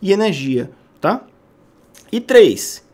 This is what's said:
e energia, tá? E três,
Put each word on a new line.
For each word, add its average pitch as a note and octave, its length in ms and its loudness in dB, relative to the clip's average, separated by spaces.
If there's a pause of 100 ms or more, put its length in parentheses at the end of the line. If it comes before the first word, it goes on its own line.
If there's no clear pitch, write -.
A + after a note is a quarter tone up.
e F#3+ 120 0
energia, C3+ 580 -4 (280)
tá? G3+ 240 -4 (880)
E A#3 100 -4
três, A#3 600 2 (100)